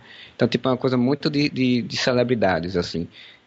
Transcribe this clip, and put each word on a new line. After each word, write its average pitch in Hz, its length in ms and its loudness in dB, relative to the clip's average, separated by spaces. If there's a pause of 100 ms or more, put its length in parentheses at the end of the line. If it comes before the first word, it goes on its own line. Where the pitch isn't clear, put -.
(360)
Então, 120 120 2
tipo, 127 200 0
é 131 40 2
uma 123 60 0
coisa 127 200 0
muito 135 320 0
de, 147 180 0
de, 123 360 0
de - 120 -8
celebridades, 107 800 0
assim. 85 320 -2 (400)